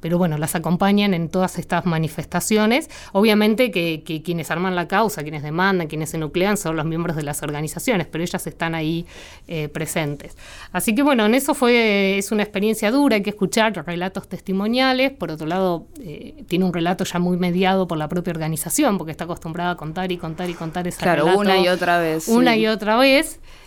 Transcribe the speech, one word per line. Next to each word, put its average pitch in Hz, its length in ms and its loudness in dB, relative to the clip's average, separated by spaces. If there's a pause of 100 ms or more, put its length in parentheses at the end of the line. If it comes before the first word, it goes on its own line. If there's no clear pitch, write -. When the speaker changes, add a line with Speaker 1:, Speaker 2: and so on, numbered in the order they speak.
Speaker 1:
Pero 170 160 0
bueno, 170 200 2
las 151 180 -2
acompañan 196 580 2
en 165 160 -2
todas 185 280 0
estas 170 280 -2
manifestaciones. 185 1040 0 (240)
Obviamente 214 580 4
que, 165 320 -2
que 156 180 -6
quienes 170 300 -4
arman 180 240 0
la 170 120 -2
causa, 196 360 0
quienes 151 180 -8
demandan, 170 460 0
quienes 151 220 -4
se 165 80 -6
nuclean 185 400 0
son 160 180 -2
los 156 100 -2
miembros 165 300 -2
de 156 80 -4
las 147 200 -6
organizaciones, 160 640 -2
pero 156 160 -6
ellas - 220 -6
están 165 300 -4
ahí, 165 300 -2 (420)
eh, 151 220 -6
presentes. 156 680 -6 (380)
Así 185 220 0
que 254 60 0
bueno, 269 240 4
en 214 80 4
eso 269 200 2
fue, 214 640 2
es 196 140 -4
una 208 120 2
experiencia 214 480 0
dura, 269 240 4
hay 202 80 2
que 202 60 -2
escuchar 208 440 0 (120)
relatos 180 420 -6
testimoniales. 254 840 0
Por 175 200 -8
otro 156 160 -8
lado, 180 400 0 (140)
eh, 190 460 -16
tiene 185 180 2
un 180 80 0
relato 175 320 0
ya 175 140 -4
muy 180 180 2
mediado 185 500 2
por 175 100 -4
la 151 120 -4
propia 175 220 -4
organización, 165 680 0
porque 160 140 -6
está 151 120 -8
acostumbrada 170 480 -6
a 175 60 -4
contar 185 340 -6
y 175 60 -4
contar 175 320 -6
y 170 60 -8
contar 170 320 -6
ese 175 140 -8
Speaker 2:
Claro, 165 220 2
Speaker 1:
relato 185 160 4
Speaker 2:
una 196 180 4
y 190 120 4
otra 175 300 2
vez, 160 280 0
Speaker 1:
una 240 260 6
Speaker 2:
sí. 220 60 2
Speaker 1:
y 220 80 2
otra 214 300 0
vez. 269 420 4 (280)